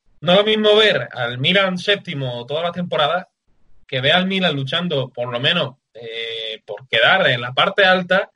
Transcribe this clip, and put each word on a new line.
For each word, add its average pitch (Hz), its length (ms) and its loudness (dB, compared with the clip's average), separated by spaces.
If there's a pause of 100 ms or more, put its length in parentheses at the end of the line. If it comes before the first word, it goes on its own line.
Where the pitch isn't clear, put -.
(220)
No 165 100 2
es 190 60 6
lo 208 60 4
mismo 214 300 4
ver 196 380 4
al 123 240 -6
Milan 185 400 2
séptimo 139 680 -4
todas 151 160 -6
las 175 100 -4
temporadas 165 540 -2 (600)
que 131 140 -4
ver 139 120 2
al 185 140 2
Milan 185 300 -2
luchando 139 540 -4
por 123 200 -8
lo 120 80 -4
menos, 151 360 -2 (180)
eh, 113 720 -10
por 110 240 -12
quedar 151 400 2
en 120 140 0
la 123 100 -8
parte 190 320 2
alta 185 520 2